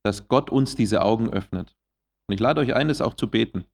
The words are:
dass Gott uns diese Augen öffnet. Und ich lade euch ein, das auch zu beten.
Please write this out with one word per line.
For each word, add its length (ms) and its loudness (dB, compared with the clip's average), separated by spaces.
dass 220 -4
Gott 240 2
uns 240 0
diese 280 0
Augen 280 0
öffnet. 460 -8
Und 60 -4
ich 60 -4
lade 200 2
euch 140 0
ein, 140 0
das 120 -2
auch 140 -2
zu 140 -4
beten. 460 -2